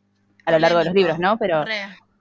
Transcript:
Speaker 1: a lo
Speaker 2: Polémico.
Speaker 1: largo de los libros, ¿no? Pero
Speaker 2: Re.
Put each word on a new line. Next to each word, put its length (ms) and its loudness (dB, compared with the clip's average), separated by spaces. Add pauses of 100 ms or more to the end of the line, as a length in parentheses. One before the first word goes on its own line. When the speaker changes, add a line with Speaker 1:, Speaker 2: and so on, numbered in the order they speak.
(460)
Speaker 1:
a 60 0
lo 40 4
Speaker 2:
Polémico. 40 4
Speaker 1:
largo 180 2
de 60 2
los 100 -4
libros, 240 0
¿no? 200 0
Pero 260 -2
Speaker 2:
Re. 160 -8 (400)